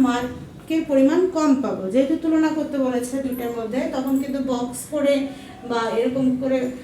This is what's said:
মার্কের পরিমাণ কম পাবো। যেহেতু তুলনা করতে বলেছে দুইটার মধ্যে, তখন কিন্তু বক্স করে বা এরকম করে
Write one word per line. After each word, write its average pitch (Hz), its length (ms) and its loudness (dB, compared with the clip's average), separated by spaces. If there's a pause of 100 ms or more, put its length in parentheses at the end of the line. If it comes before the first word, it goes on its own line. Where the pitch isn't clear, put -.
মার্কের 254 840 -4
পরিমাণ 277 300 6 (160)
কম 311 160 4 (120)
পাবো। 196 200 -4 (100)
যেহেতু 277 300 4
তুলনা 320 340 2
করতে 285 200 -2
বলেছে 254 380 -2 (100)
দুইটার 247 320 -4
মধ্যে, 226 240 -4 (140)
তখন 262 180 0 (100)
কিন্তু 277 160 -4 (120)
বক্স 247 280 -4 (140)
করে 285 220 4 (540)
বা 233 120 0 (160)
এরকম 262 280 2 (160)
করে 262 160 2 (260)